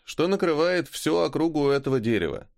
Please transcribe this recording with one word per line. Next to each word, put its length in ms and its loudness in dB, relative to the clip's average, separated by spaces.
что 240 -2
накрывает 600 0
всю 300 -2
округу 520 0
этого 300 0
дерева. 480 -2